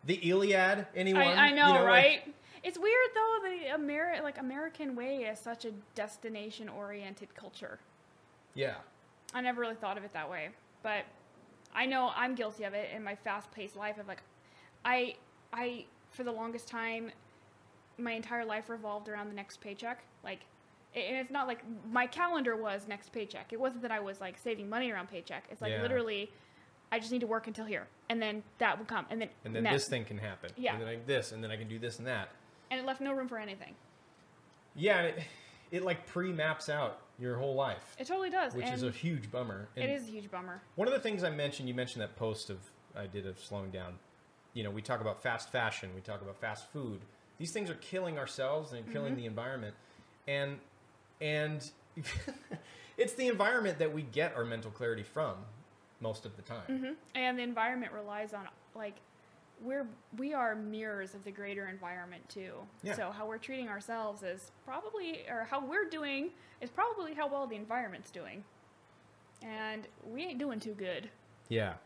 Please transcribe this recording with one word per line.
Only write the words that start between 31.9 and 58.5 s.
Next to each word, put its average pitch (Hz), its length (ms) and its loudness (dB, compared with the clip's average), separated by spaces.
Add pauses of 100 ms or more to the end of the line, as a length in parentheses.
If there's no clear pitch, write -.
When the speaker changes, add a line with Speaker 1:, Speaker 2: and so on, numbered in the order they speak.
Speaker 1:
and 120 80 -6
that. 104 220 -2 (420)
Speaker 2:
And 262 80 -2
it 254 60 -4
left 269 160 -2
no 277 120 0
room 262 140 -2
for 240 100 -6
anything. 202 380 -10 (1000)
Speaker 1:
Yeah, 185 240 6
and 165 180 2
it, 160 60 -6 (480)
it, 180 120 0
like, 175 240 0
pre-maps 160 600 0
out 143 300 0 (200)
your 123 160 0
whole 135 200 0
life. 123 440 0
Speaker 2:
It 254 80 -6
totally 370 220 0
does, 311 260 2
Speaker 1:
Which 123 140 -2
is 127 140 -2
a 127 40 2
Speaker 2:
and 117 80 -2
Speaker 1:
huge 143 340 -2
bummer. 110 460 -4
Speaker 2:
it - 60 -2
Speaker 1:
And 269 100 2
Speaker 2:
is 262 160 -2
a 220 40 -10
huge 208 200 -10
bummer. 185 300 -8 (140)
Speaker 1:
one 214 120 4
of 262 60 4
the 277 80 4
things 208 220 0
I 170 80 4
mentioned, 143 360 -2
you 120 80 -2
mentioned 123 260 -2
that 104 140 -4
post 110 340 -2
of, 95 100 -6 (360)
I 101 120 -6
did 95 180 -6
of 95 140 -8
slowing 98 320 -6
down. 90 240 -8 (580)
You 113 100 -4
know, 101 80 -2
we 107 100 -6
talk 113 200 -2
about 107 200 -2
fast 117 300 -2
fashion, 110 440 0
we 95 60 -10
talk 101 200 -8
about 98 180 -10
fast 107 320 -6
food. 117 300 -6 (360)
These 160 140 -6
things 202 180 -4
are 160 60 -4
killing 175 420 -4
ourselves 139 560 -2
and 113 180 -8
killing 113 220 -2
Speaker 2:
Mm-hmm. 127 80 -2
Speaker 1:
the 117 60 -6
environment. 113 480 -6 (520)
And, 139 320 0 (600)
and 151 500 0 (280)
<laughs> - 1000 -8
it's 247 160 4
the 254 140 2
environment 202 520 4
that 156 140 4
we 156 100 -2
get 139 320 2
our 117 100 0
mental 113 260 -4
clarity 113 320 -2
from 127 320 -2 (640)
most 110 260 -4
of 101 120 -10
the - 60 -16
time. 117 260 -8
Speaker 2:
Mm-hmm. 262 220 -2 (240)
And 254 220 2
the 247 60 -2
environment 240 480 0
relies 208 420 -6
on, 202 140 -8 (280)